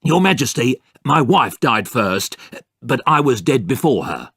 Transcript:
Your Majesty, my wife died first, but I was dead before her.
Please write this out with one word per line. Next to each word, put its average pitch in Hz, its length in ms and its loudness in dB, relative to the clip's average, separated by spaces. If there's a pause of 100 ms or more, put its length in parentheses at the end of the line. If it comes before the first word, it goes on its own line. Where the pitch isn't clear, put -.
Your 160 200 2
Majesty, 131 600 0 (220)
my 147 180 2
wife 127 380 0
died 107 280 0
first, 98 500 -2 (440)
but 123 240 -4
I 151 140 4
was 127 220 2
dead 131 260 0
before 120 380 0
her. 67 320 -10